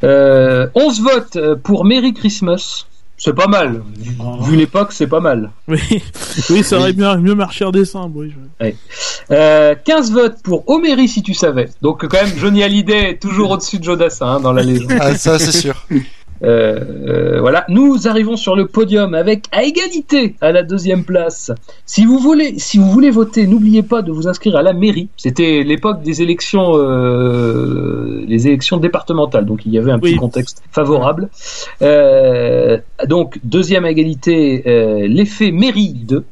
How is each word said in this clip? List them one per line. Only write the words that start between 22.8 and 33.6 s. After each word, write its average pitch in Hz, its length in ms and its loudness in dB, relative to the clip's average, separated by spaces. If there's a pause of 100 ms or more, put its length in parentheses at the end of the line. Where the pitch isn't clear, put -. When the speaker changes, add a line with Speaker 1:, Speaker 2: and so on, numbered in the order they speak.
Speaker 1:
voulez 262 180 6
voter, 220 380 2
n'oubliez 214 340 4
pas 220 200 0
de 170 100 -6
vous 156 160 -4
inscrire 180 260 -2
à 147 80 4
la 185 100 4
mairie. 180 440 0
C'était 147 480 0
l'époque 156 400 -2
des 156 180 -2
élections, 175 540 0
euh, 123 1500 0
les 113 180 2
élections 143 300 0
départementales, 151 720 -2
donc 107 200 -6
il 110 60 -4
y 110 60 0
avait 120 120 0
un 123 80 2
petit 170 140 2
Speaker 2:
Oui. 156 60 2
Speaker 1:
contexte 127 520 -6
favorable. 151 580 0 (540)
Euh, 127 960 4 (300)
donc, 165 340 -2
deuxième 175 420 0